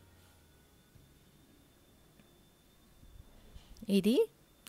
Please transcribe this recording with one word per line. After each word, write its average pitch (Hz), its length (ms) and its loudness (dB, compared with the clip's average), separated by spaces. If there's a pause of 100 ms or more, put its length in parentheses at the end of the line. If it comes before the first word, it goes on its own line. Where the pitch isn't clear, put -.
(4000)
ఇది, 208 160 4 (540)